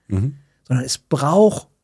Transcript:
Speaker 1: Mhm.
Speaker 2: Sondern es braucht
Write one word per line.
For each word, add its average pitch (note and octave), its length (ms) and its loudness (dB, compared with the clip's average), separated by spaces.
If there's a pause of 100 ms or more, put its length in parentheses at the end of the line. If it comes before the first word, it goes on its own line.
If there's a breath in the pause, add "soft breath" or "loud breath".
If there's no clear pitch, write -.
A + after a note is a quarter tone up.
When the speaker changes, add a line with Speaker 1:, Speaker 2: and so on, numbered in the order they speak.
Speaker 1:
Mhm. A2 280 -4 (300 soft breath)
Speaker 2:
Sondern C3 200 -2
es - 120 -6
braucht E3+ 720 0 (160)